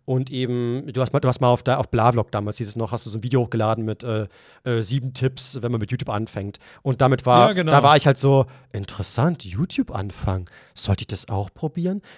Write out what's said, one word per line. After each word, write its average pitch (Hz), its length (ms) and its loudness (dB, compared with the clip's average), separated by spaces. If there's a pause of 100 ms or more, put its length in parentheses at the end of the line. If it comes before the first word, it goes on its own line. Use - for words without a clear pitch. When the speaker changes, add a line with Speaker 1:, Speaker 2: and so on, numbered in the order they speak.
Speaker 1:
und 131 260 -2
eben, 123 600 -4
du 127 80 -2
hast 127 120 -2
mal, - 80 2
du 131 80 2
hast 123 120 0
mal 127 80 4
auf 120 140 4
da-, 127 140 0
auf 135 140 -4
Blavlog 117 420 2
damals, 104 260 -4
hieß 107 100 -6
es 104 80 -10
noch, 110 160 -6
hast 117 140 -6
du 113 40 -12
so 107 80 -8
ein 101 40 -10
Video 123 200 0
hochgeladen 110 420 0
mit, 110 180 -6
äh, 110 240 -4 (380)
äh, 117 180 -2
sieben 127 320 -4
Tipps, - 480 -4
wenn 117 80 -4
man 120 100 -2
mit 104 100 -4
YouTube 123 200 -4
anfängt. 104 480 -6 (240)
Und 131 180 -2
damit 131 240 4
war, 123 240 8
Speaker 2:
Ja, - 40 2
genau. 175 200 2
Speaker 1:
da 139 100 8
war 143 140 8
ich 147 100 4
halt 139 120 4
so, 135 280 4 (260)
„Interessant, - 720 -4
YouTube 101 500 -4
anfangen. 95 520 -4 (280)
Sollte - 280 0
ich - 40 -10
das - 220 -8
auch 98 260 -6
probieren?“ 180 480 -4 (160)